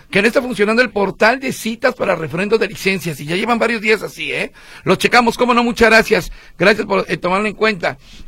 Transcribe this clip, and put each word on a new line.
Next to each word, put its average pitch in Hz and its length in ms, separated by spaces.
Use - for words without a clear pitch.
que 196 120
no 208 60
está 254 140
funcionando 226 400
el 240 100
portal 208 500
de 262 100
citas 233 420
para 196 220
refrendo 170 420
de 208 100
licencias, 175 520
y 147 60
ya 160 100
llevan 233 240
varios 226 220
días 214 200
así, 156 300
¿eh? 151 220
Lo - 120
checamos, 226 420
cómo 247 160
no, 240 100
muchas 233 260
gracias. 214 420
Gracias 202 300
por, 196 220
eh, 185 80
tomarlo 190 300
en 196 60
cuenta. 185 440